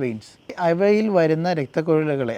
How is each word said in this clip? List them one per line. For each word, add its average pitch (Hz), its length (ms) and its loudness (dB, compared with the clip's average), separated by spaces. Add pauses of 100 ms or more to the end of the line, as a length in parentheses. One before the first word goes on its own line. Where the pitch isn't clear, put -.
വെയിൻസ്, 113 260 -6 (380)
അവയിൽ 202 400 2 (100)
വരുന്ന 160 300 2 (120)
രക്തക്കുഴലുകളെ 151 800 -2